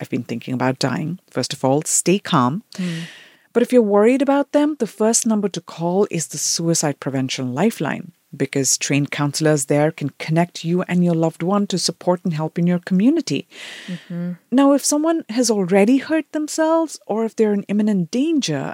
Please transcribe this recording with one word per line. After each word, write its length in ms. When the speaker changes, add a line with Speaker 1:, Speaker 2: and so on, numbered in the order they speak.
Speaker 1:
I've 100
been 140
thinking 300
about 260
dying," 400
first 220
of 120
all, 180
stay 360
calm. 440
Speaker 2:
Mm. 280
Speaker 1:
But 100
if 100
you're 100
worried 400
about 300
them, 280
the 80
first 360
number 240
to 120
call 500
is 180
the 100
Suicide 640
Prevention 520
Lifeline, 600
because 420
trained 320
counselors 540
there 260
can 200
connect 440
you 180
and 220
your 120
loved 260
one 240
to 100
support 460
and 100
help 280
in 80
your 100
community. 680
Speaker 2:
Mm-hmm. 440
Speaker 1:
Now, 200
if 120
someone 460
has 200
already 480
hurt 320
themselves 800
or 160
if 100
they're 180
in 120
imminent 480
danger 600